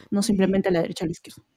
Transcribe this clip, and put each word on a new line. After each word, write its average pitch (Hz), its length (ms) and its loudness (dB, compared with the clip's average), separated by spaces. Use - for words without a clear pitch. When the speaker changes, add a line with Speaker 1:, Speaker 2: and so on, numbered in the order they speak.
Speaker 1:
no 202 100 0
Speaker 2:
Y - 40 2
Speaker 1:
simplemente 190 460 2
la 170 120 2
derecha - 220 -6
o - 20 -2
la 165 60 -6
izquierda. - 300 -20